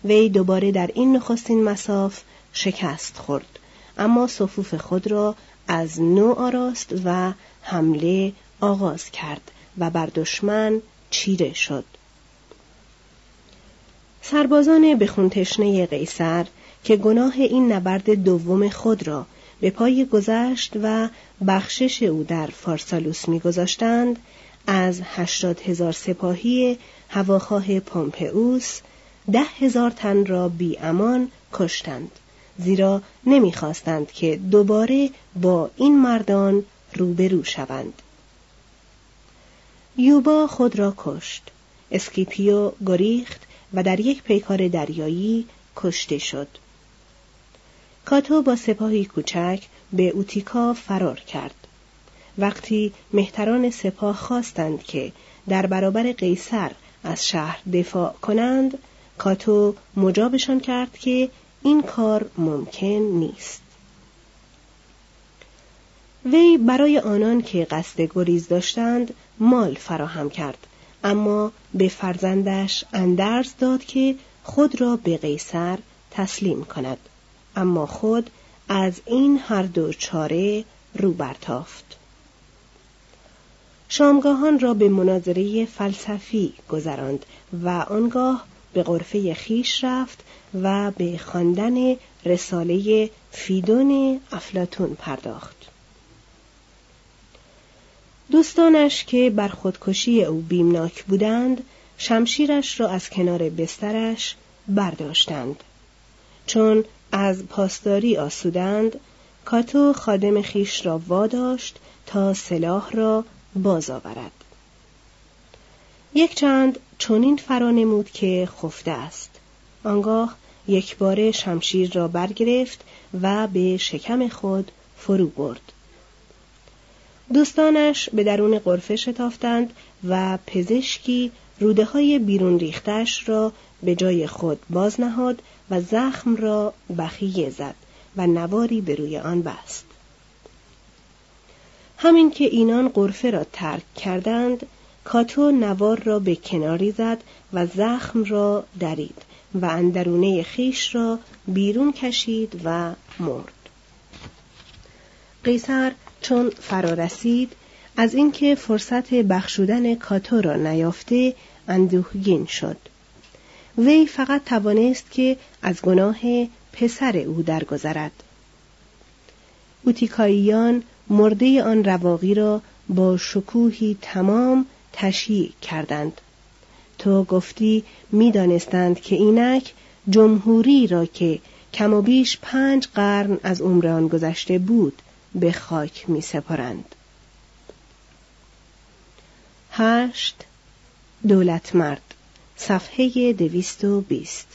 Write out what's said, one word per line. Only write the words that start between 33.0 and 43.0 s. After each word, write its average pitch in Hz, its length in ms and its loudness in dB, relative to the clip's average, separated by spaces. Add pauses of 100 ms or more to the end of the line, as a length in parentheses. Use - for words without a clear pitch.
نمی‌خواستند 165 840 2
که 160 240 -2
دوباره 214 760 2 (260)
با 180 420 0
این 277 240 6
مردان 202 600 2 (320)
روبرو 180 480 0
شوند. - 580 -10 (2000)
یوبا 294 500 6
خود 240 320 0
را 202 180 0
کشت. - 460 -10 (480)
اسکیپیو 196 800 0 (140)
گریخت 208 560 0 (320)